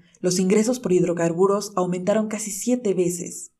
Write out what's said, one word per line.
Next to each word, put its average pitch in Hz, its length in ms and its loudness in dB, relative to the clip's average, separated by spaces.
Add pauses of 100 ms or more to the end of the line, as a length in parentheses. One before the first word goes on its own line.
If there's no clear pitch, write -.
(200)
los 180 200 0
ingresos 214 400 2
por 185 120 -4
hidrocarburos 175 840 2
aumentaron 185 520 0
casi 208 240 -8
siete 240 420 -2
veces. 175 680 -4